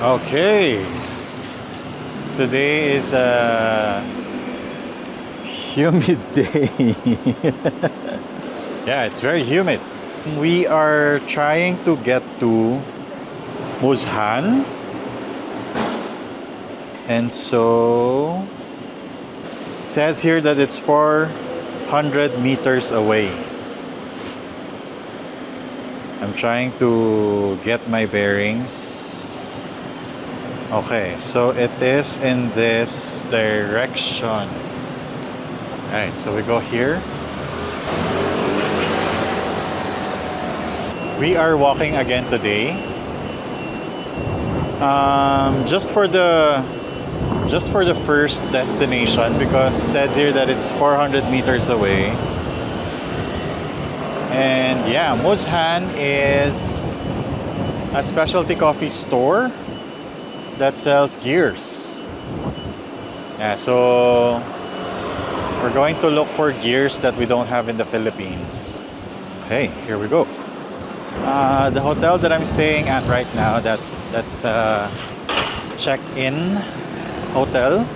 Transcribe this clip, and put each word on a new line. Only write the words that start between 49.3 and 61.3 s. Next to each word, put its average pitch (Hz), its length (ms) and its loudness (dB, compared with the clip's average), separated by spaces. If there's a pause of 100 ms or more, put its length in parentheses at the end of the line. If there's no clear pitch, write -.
because 131 400 4
it - 80 0
says 139 300 2
here 147 160 6
that 135 160 4
it's 131 240 0
four 143 240 4
hundred 139 340 2
meters 127 380 2
away. 101 420 4 (2250)
And 131 560 2
yeah, 143 320 2
Muzhan 170 720 2
is 139 640 2 (1400)
a 139 80 2
specialty 165 540 0
coffee 151 340 2
store 175 640 2 (1000)
that 135 240 2
sells 143 380 4
gears. 123 840 0 (1400)